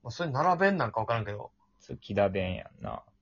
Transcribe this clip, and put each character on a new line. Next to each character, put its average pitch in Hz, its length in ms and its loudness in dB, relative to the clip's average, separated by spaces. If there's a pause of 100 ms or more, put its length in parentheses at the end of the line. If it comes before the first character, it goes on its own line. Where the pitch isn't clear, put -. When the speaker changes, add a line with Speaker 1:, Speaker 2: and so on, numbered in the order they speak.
Speaker 1:
ま - 60 -14
あ、 117 40 -10
そ 170 120 -6
れ 156 80 -2
奈 160 240 4
良 - 20 -8
弁 196 200 4
な 127 100 2
ん 107 60 -6
か 110 80 0
わ 107 40 -2
か 117 100 0
ら 113 60 -2
ん 104 40 -4
け 101 80 -6
ど。 - 180 -10 (300)
Speaker 2:
そ - 100 -16
れ - 80 -10
木 - 160 -6
田 101 140 4
弁 92 260 -2
や - 240 -12
ん - 20 -16
な。 - 220 -8 (180)